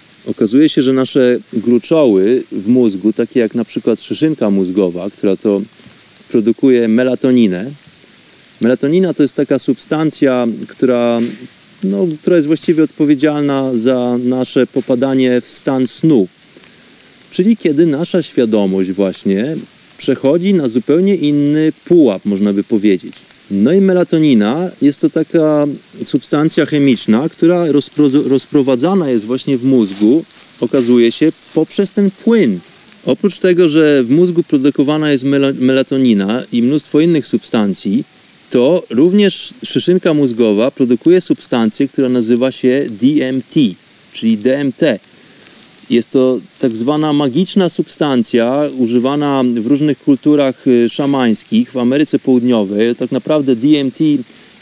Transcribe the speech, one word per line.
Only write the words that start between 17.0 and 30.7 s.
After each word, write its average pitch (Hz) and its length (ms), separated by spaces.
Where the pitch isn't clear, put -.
Czyli 214 260
kiedy 156 280
nasza 165 360
świadomość 101 680
właśnie 98 640
przechodzi 165 560
na 151 160
zupełnie 160 460
inny 147 560
pułap, 131 400
można 101 280
by 98 100
powiedzieć. 98 500
No 104 220
i 196 80
melatonina 160 880
jest 139 180
to 160 100
taka 151 580
substancja 151 640
chemiczna, 139 640
która 175 360
rozpro-, 143 640
rozprowadzana 139 800
jest 113 160
właśnie 131 320
w 117 60
mózgu, 117 640
okazuje 120 520